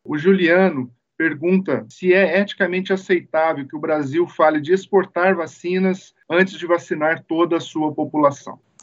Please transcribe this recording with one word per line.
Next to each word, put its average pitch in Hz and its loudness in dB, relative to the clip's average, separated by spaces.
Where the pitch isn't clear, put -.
o 147 -6
Juliano 175 2
pergunta 160 -2
se 180 0
é 185 4
eticamente 185 -2
aceitável 160 -2
que 156 -14
o 151 -8
Brasil 151 -2
fale 156 2
de 147 -2
exportar 190 0
vacinas 185 -4
antes 190 0
de 170 -10
vacinar 160 -2
toda 165 0
a - -2
sua 151 -4
população. 147 -2